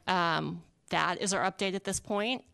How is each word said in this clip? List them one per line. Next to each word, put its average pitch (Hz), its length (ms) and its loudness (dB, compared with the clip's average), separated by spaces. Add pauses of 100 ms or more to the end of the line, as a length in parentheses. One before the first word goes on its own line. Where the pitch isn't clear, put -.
um, 170 540 0 (280)
that 170 300 0
is 196 140 0
our 190 160 2
update 190 240 -2
at 196 100 -4
this 190 160 -2
point. 220 440 -2 (100)